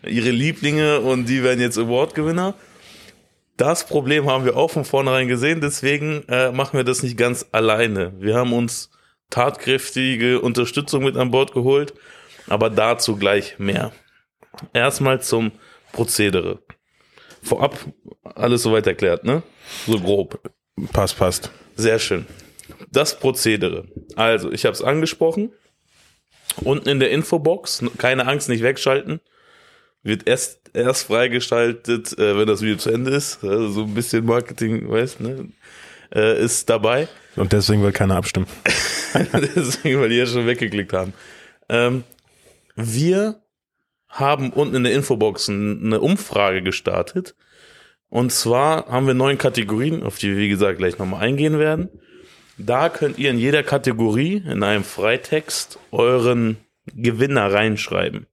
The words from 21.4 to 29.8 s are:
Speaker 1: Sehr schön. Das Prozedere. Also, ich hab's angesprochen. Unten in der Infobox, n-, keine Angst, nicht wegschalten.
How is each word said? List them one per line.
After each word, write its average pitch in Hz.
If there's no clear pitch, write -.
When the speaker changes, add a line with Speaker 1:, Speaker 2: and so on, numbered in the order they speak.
Speaker 1:
Sehr 110
schön. 92
Das 147
Prozedere. 107
Also, 113
ich -
hab's 104
angesprochen. 160
Unten 143
in 139
der 131
Infobox, 160
n-, 120
keine 131
Angst, 139
nicht 113
wegschalten. 139